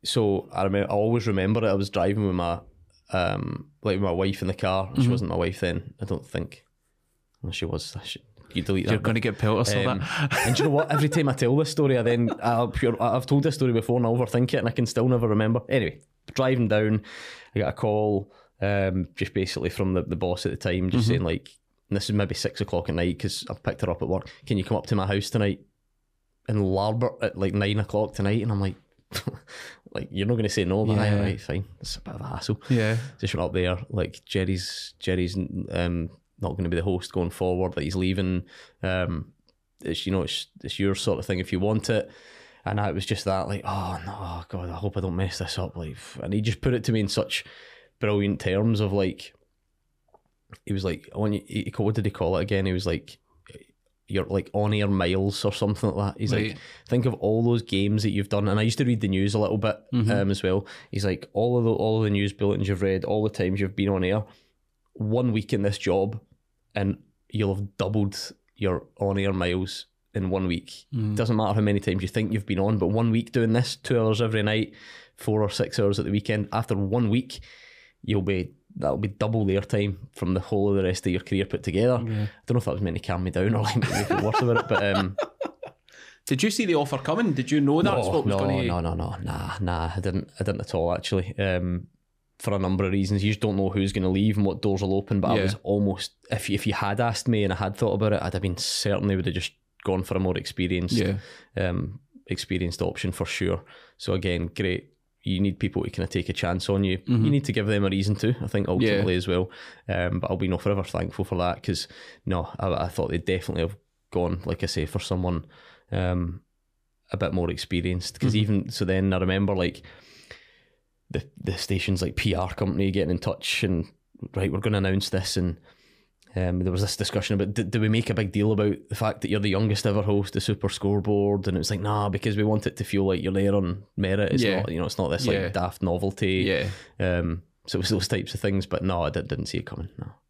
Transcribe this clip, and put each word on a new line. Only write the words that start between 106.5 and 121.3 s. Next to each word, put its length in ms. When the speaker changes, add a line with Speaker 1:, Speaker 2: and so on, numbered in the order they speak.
Speaker 1:
on 140
you. 160
Speaker 2:
Mm-hmm. 260
Speaker 1:
You 60
need 140
to 80
give 140
them 180
a 40
reason 280
to, 240
I 60
think, 200
ultimately 460
Speaker 2:
Yeah. 40
Speaker 1:
as 120
well. 200
Um, 320
but 100
I'll 80
be 120
no 80
forever 260
thankful 420
for 120
that 260
'cause, 240
no, 240
I, 260
I 40
thought 220
they'd 140
definitely 380
have 140
gone, 340
like 160
I 60
say, 180
for 140
someone, 460
um, 500
a 60
bit 160
more 160
experienced. 680
'Cause 140
Speaker 2:
Mm-hmm. 80
Speaker 1:
even 140
so, 160
then 280
I 40
remember, 380
like, 260
the, 140